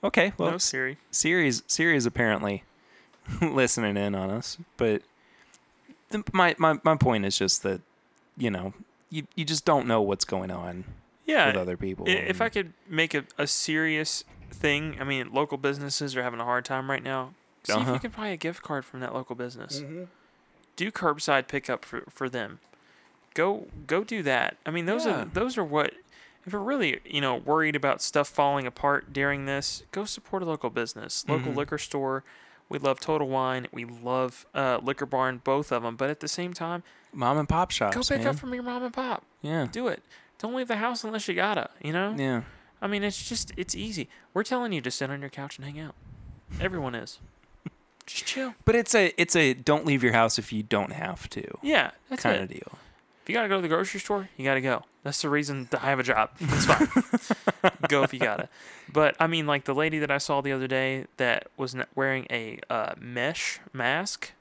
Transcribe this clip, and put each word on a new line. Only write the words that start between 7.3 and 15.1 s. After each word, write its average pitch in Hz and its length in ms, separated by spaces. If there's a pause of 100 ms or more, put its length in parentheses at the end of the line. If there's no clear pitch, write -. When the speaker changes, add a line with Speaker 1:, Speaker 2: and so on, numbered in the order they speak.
Speaker 1:
just - 260
that, 95 180 (540)
you 120 140
know, 95 240 (360)
you, 156 260
you 160 100
just 151 200
don't 139 220
know 113 140
what's 98 240
going 95 260
on 90 320 (420)
Speaker 2:
Yeah, 269 220
Speaker 1:
with 135 100
other 180 200
people 190 300
Speaker 2:
i-, 185 40
if 185 260
Speaker 1:
and 226 40
Speaker 2:
I 226 80
could 185 240 (160)
make 160 240
a, 143 120 (120)
a 147 80
serious 156 760 (280)
thing, 147 480
I 135 40
mean, 135 280